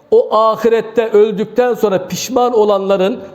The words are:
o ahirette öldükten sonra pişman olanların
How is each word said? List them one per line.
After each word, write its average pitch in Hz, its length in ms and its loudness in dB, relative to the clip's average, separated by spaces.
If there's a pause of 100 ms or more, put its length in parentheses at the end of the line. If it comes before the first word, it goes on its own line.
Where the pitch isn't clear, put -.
(100)
o 226 240 2
ahirette 220 760 0
öldükten 220 640 2
sonra 190 320 -2
pişman 247 460 -2
olanların 196 680 0 (140)